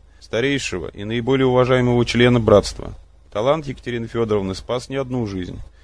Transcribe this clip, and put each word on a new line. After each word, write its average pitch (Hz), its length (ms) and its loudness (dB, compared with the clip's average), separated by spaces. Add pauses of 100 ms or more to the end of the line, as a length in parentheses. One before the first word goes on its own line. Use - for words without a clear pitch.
(200)
старейшего 117 680 -4
и - 160 -14
наиболее 120 420 0
уважаемого 123 640 4
члена 123 320 4
братства. 104 560 4 (360)
Талант 139 360 -2
Екатерины 120 400 -8
Федоровны 104 480 -2
спас 123 340 -8
не 135 60 -10
одну 127 320 -4
жизнь, 92 320 -10 (240)